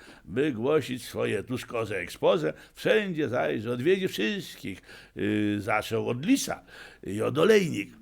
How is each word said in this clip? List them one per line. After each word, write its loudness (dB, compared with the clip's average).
by 0
głosić 0
swoje -2
tuskoze -4
exposé. 2
Wszędzie 0
zaś, -2
że -4
odwiedzi 2
wszystkich. -4
Yy, 2
zaczął 0
od -4
Lisa 2
i -2
od 0
Olejnik. 4